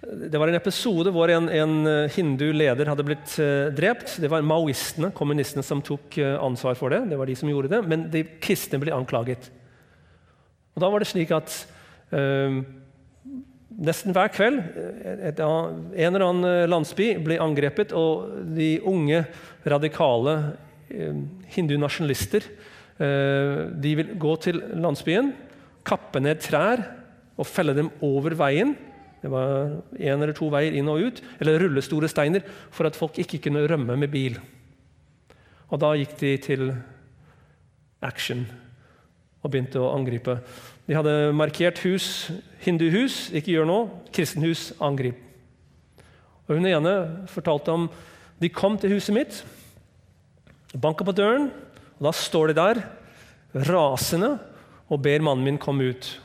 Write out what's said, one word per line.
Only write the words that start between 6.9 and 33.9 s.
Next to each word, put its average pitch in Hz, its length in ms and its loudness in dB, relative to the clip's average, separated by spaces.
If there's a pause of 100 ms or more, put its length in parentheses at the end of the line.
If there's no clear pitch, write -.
det. 208 180 0
Det 147 100 -2
var 131 120 -4
de 127 80 -4
som 147 120 -2
gjorde 139 200 0
det, 226 160 2
men 160 240 -2
de 160 140 0 (180)
kristne - 400 -2
ble 151 80 -2
anklaget. 127 560 -4 (1300)
Og 160 80 -2
da 185 80 4
var 208 80 2
det 208 140 -2
slik 165 180 0
at, 160 240 0 (560)
eh, 139 520 0 (1160)
nesten 165 340 -2
hver 190 220 2
kveld, 247 240 2
eh, 185 680 -8
et, 156 100 -6
en 160 560 -2
eller 185 320 2
annen, 180 240 2
eh, 175 160 4
landsby 175 560 0
ble 160 160 0
angrepet, 156 540 0
og 175 640 -2
de 160 240 2
unge, 165 440 2 (400)
radikale, 147 920 2 (340)
eh, 156 240 -6 (400)
hindunasjonalister, 147 880 0 (560)
eh, 143 720 0
de 151 240 0
vil 156 240 -4
gå 156 220 0
til 170 180 0 (160)
landsbyen, 170 580 0 (520)
kappe - 360 -2
ned 151 200 2
trær 196 440 2 (540)
og 135 80 -4
felle 156 260 0
dem 147 200 0 (100)
over 143 320 0
veien. 165 420 2 (460)
Det 139 80 -6
var 135 400 0
en 147 520 -2
eller 151 120 0
to 156 160 -4
veier 151 240 2
inn 143 160 0
og 156 160 2
ut, 247 140 -6 (180)
eller 156 240 4
rulle 143 220 2
store 156 260 0
steiner 160 320 2 (320)
for 165 140 0
at 151 100 -6
folk 160 240 -4
ikke 170 220 -6
kunne 147 260 0
rømme 127 300 0